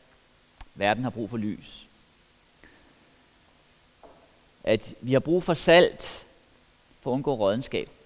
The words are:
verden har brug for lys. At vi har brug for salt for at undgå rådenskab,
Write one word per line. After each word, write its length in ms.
verden 280
har 80
brug 200
for 60
lys. 500
At 360
vi 120
har 80
brug 220
for 120
salt 720
for 100
at 40
undgå 200
rådenskab, 560